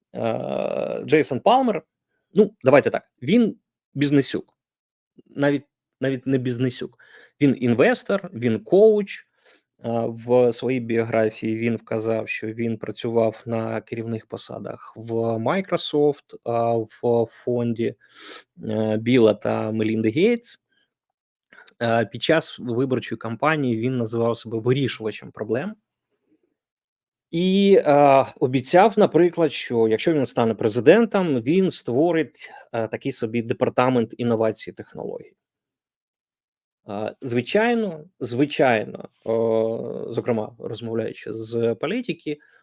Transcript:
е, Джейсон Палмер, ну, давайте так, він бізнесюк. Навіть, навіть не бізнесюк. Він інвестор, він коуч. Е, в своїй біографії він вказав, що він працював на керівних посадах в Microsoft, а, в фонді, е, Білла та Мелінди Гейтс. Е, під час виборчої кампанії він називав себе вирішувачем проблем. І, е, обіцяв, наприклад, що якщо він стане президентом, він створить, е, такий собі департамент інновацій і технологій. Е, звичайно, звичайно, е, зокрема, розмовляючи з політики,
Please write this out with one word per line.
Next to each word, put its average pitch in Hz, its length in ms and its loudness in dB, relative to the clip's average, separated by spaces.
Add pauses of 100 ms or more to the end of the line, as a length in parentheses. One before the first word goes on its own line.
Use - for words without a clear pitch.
(160)
е, - 920 -4
Джейсон 139 340 2
Палмер, 233 440 2 (500)
ну, 202 300 4
давайте 127 260 6
так, - 220 -6 (100)
він 202 360 2 (360)
бізнесюк. 139 640 0 (720)
Навіть, 143 380 -2 (360)
навіть 135 260 -4
не 135 100 2
бізнесюк. 123 640 -4 (420)
Він 139 180 2
інвестор, 185 720 2
він 113 260 0
коуч. 208 640 4 (600)
Е, 117 40 -6 (180)
в 120 460 2
своїй 127 260 -2
біографії 113 800 -2
він 117 180 0
вказав, 110 540 -4
що - 180 -8
він 113 300 -4
працював 113 680 -2
на 113 360 -4
керівних 113 460 -8
посадах 113 680 -14
в 113 160 -12 (260)
Microsoft, 147 840 -2 (200)
а, 117 320 0
в 117 560 0
фонді, 117 640 -4 (680)
е, 110 340 -2
Білла 113 360 4
та 110 380 -4
Мелінди 110 380 0
Гейтс. 220 520 -2 (1200)
Е, 117 240 0
під - 180 -12
час - 360 0
виборчої 120 600 -4
кампанії 127 580 -2
він 127 200 -2
називав 117 400 -2
себе 110 220 -8
вирішувачем 117 720 -2
проблем. 120 440 -6 (1600)
І, 190 540 4
е, 143 400 6 (140)
обіцяв, 175 600 4
наприклад, 170 540 4
що 113 340 0
якщо 110 260 2
він 135 120 0
стане 113 280 0
президентом, 139 880 2
він 170 300 2
створить, 151 800 -2 (240)
е, 113 140 -2
такий 135 240 -6
собі 117 300 -4
департамент 123 760 0
інновацій 110 520 -2
і - 40 -12
технологій. - 600 -14 (1600)
Е, 107 320 -8
звичайно, 180 840 -2 (160)
звичайно, 120 920 -2 (160)
е, 113 880 -2
зокрема, 110 460 -4
розмовляючи 113 720 -8
з 113 420 -2
політики, 165 640 -6 (240)